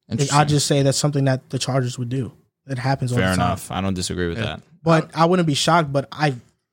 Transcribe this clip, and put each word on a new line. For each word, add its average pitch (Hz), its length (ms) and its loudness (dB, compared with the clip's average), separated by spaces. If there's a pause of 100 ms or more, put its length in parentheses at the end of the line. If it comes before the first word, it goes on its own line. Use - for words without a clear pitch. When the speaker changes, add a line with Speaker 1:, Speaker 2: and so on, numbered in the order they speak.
(100)
Speaker 1:
Interesting. 139 280 0
Speaker 2:
I 151 60 6
just 147 220 2
say 143 160 2
that's 135 160 2
something 143 260 0
that 131 240 0
the 135 100 -6
Chargers 123 400 -2
would 120 120 -6
do. 127 220 -4 (340)
It 135 120 -8
happens 131 340 -2
all 120 60 0
Speaker 1:
Fair 92 120 2
Speaker 2:
the 92 60 2
time. 90 100 2
Speaker 1:
enough. - 240 -4
I 92 100 -4
don't 95 140 -2
disagree 87 340 -2
with 85 100 -4
Speaker 3:
Yeah. 110 60 -4
Speaker 1:
that. 78 160 -6 (220)
Speaker 2:
But 160 320 2
I 160 100 2
wouldn't 175 220 4
be 147 80 0
shocked, 160 380 2
but 139 200 -2
I, 147 220 -2 (380)